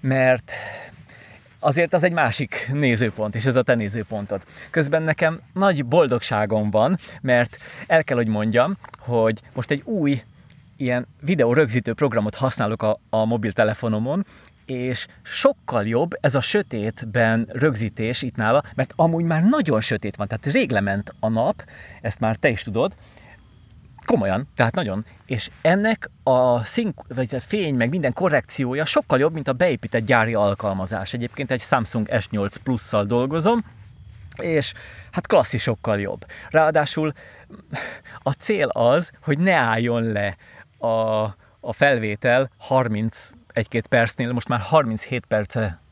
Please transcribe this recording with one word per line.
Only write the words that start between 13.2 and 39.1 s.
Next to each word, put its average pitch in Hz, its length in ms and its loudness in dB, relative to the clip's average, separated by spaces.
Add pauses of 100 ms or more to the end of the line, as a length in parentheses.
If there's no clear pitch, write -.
mobiltelefonomon, 113 1000 0 (400)
és 127 400 -4 (160)
sokkal - 640 0
jobb 131 340 0
ez 139 140 0
a 135 60 2
sötétben 113 1120 0
rögzítés 117 680 -2
itt 127 140 -6
nála, 120 260 2 (120)
mert - 220 -4
amúgy 165 280 2
már 165 180 2
nagyon 180 380 2
sötét 104 360 -4
van, 104 120 -4
tehát - 180 -6
rég 139 240 0
lement 101 500 -2
a 110 80 0
nap, 117 360 -2 (360)
ezt - 200 -6
már 110 160 0
te - 120 2
is 113 140 0
tudod, 117 320 -2 (1160)
komolyan, 104 440 0
tehát 117 200 0
nagyon. 180 300 -4 (220)
És - 240 -6 (120)
ennek 202 480 0 (120)
a 127 420 2
szink-, - 500 -4
vagy 127 200 -4
a 123 60 -4
fény, 175 340 -2
meg 120 140 2
minden 139 240 0
korrekciója 143 720 0
sokkal 151 340 2
jobb, 156 140 2
mint 151 160 -6
a 135 40 0
beépített 135 520 0
gyári 113 300 4
alkalmazás. 98 800 -2
Egyébként 123 380 -6
egy 127 100 -2
Samsung 117 600 0
S - 80 -6
nyolc 101 280 -2
Plus-szal 113 480 -2
dolgozom, 151 600 0 (800)
és 160 300 0 (380)
hát - 160 -6
klasszisokkal 117 760 2
jobb. - 260 -6 (240)
Ráadásul 156 600 2 (1120)
a - 80 -2
cél 156 360 -2
az, 127 440 2 (120)